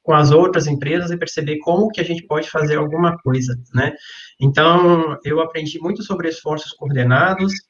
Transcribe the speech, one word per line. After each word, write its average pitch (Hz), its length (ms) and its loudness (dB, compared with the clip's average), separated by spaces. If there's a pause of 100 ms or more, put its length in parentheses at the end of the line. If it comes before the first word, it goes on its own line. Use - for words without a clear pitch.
com 165 100 -2
as 147 200 6
outras 170 340 4
empresas 151 460 -4
e 170 60 -6
perceber 151 420 -6
como 190 300 0
que 185 120 -6
a - 20 -2
gente 170 220 -6
pode 156 240 -4
fazer 151 280 0
alguma 160 420 0
coisa", 127 360 -2 (200)
né? 214 180 0 (480)
Então, 165 840 4
eu 151 160 -2
aprendi 160 400 -6
muito 180 220 -6
sobre 170 280 -6
esforços 151 440 -8
coordenados 143 800 0 (160)